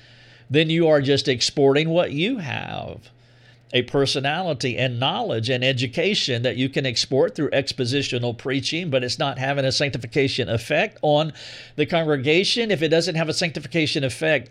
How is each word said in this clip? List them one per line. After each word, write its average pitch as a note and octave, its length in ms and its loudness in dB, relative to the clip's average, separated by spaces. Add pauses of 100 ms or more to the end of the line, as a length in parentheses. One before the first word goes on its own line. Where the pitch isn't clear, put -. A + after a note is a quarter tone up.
(500)
Then D#3 200 4
you E3 200 4
are D3+ 100 6
just C#3 300 2
exporting C#3 640 4
what E3+ 200 2
you G3 280 -2
have, G1+ 680 -8 (640)
a B2 120 2
personality C#3 920 -2
and A#2+ 220 -2
knowledge C#3 500 -2
and B2 140 0
education C3 800 0
that A#2+ 160 0
you C3 100 0
can C3+ 180 -2
export C3+ 500 0
through D3 160 -2
expositional B2+ 840 -2
preaching, D3 520 -4
but C3 120 2
it's B2 160 -4
not C#3 220 -2
having C#3 240 -2
a C3 80 2
sanctification C3+ 800 -2
effect D3+ 520 -2
on D3+ 300 2 (460)
the D3+ 80 2
congregation E3 840 2
if D#3+ 120 0
it D#3+ 80 2
doesn't E3 260 2
have D#3+ 140 -2
a D#3 40 -2
sanctification D#3+ 680 -2
effect D3 480 0